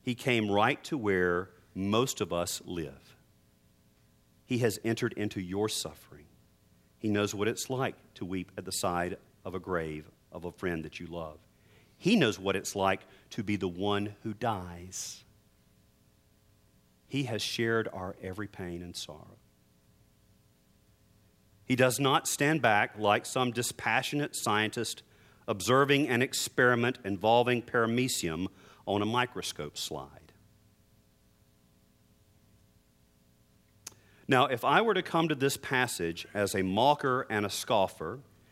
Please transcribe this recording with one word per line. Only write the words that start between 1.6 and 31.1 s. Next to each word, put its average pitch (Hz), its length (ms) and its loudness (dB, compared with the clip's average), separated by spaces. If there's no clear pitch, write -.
most 104 460 0
of 90 120 -2
us 87 320 -4
live. 82 520 -10
He 127 120 0
has 117 260 2
entered 113 300 0
into 104 260 -4
your 98 280 -2
suffering. - 580 -10
He 107 120 -2
knows 104 240 2
what 104 140 0
it's 123 200 -4
like 131 280 -2
to - 100 -10
weep 90 320 -6
at 95 80 -10
the 92 80 -10
side 87 440 -2
of 92 120 -8
a 92 40 -6
grave 80 480 -6
of 87 120 -12
a 85 80 -8
friend 85 320 -4
that - 160 -14
you 85 60 -12
love. 80 320 -10
He 214 200 4
knows 117 220 4
what 95 180 0
it's - 180 -6
like 98 260 2
to - 120 -8
be 101 140 -2
the 95 120 -2
one 101 540 -2
who 110 100 -8
dies. 92 920 -8
He 139 180 -2
has 110 180 -4
shared 113 500 0
our 92 300 -8
every 98 260 -8
pain 87 340 -10
and 87 140 -12
sorrow. 85 400 -16
He 127 120 0
does 127 240 4
not 143 260 4
stand 147 360 2
back 107 360 4
like 107 280 2
some 127 240 0
dispassionate 127 840 -2
scientist 107 680 -2
observing 135 640 4
an 123 140 2
experiment 123 840 2
involving 113 560 4
paramecium 113 840 0
on 104 160 0
a 107 40 0
microscope 110 680 -4
slide. 69 560 -12